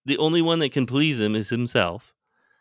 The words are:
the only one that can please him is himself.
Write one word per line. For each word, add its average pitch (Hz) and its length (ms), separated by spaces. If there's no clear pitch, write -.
the 131 140
only 160 220
one 165 180
that 143 120
can 131 140
please 139 340
him 107 160
is 107 140
himself. 117 640